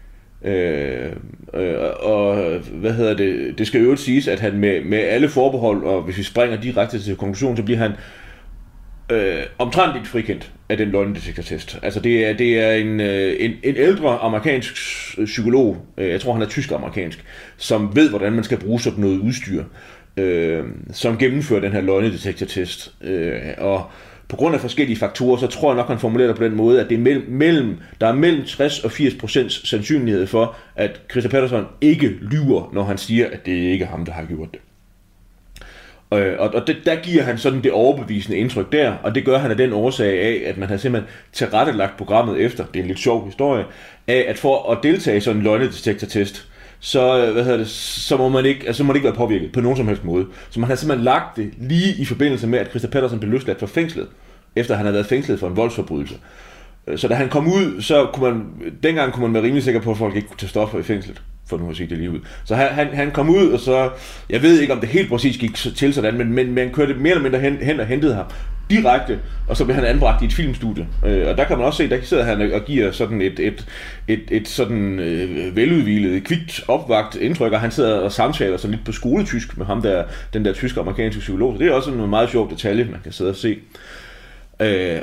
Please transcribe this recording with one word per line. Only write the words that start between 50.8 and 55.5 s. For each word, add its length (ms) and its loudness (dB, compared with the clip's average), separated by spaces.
lagt 320 0
det 200 -4
lige 440 0
i 40 -4
forbindelse 420 0
med, 120 2
at 100 -4
Christa 180 -4
Pettersson 320 0
blev 120 -4
løsladt 280 -2
fra 80 -6
fængslet, 400 -4
efter 200 0
han 100 -2
havde 80 0
været 120 0
fængslet 340 0
for 80 -4
en 100 -4